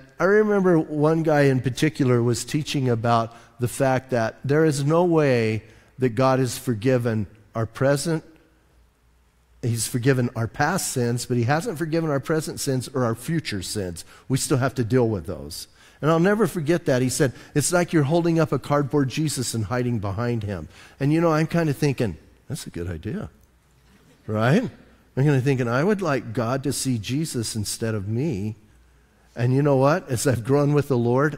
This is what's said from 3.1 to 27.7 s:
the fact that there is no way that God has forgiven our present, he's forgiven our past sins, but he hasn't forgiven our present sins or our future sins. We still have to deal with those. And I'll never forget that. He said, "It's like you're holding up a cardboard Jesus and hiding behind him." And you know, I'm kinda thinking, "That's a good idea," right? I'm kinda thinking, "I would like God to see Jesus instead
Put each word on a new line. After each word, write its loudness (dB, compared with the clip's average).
the -2
fact 0
that -2
there 2
is 0
no 4
way 2
that 0
God 4
has -2
forgiven 0
our -2
present, 0
he's -4
forgiven 0
our -4
past -2
sins, -2
but -2
he 0
hasn't -2
forgiven -2
our -2
present -4
sins -2
or 0
our 0
future -4
sins. -8
We 0
still 0
have 0
to -2
deal 2
with -4
those. -12
And 2
I'll 4
never 4
forget -2
that. 2
He 0
said, 0
"It's 0
like 2
you're 4
holding 2
up 2
a 0
cardboard 0
Jesus -4
and -2
hiding -2
behind -2
him." -6
And 2
you 2
know, 4
I'm 2
kinda 0
thinking, -2
"That's -10
a -14
good -8
idea," -8
right? 2
I'm 0
kinda 4
thinking, 0
"I 0
would 0
like -2
God -2
to -2
see -2
Jesus -6
instead -4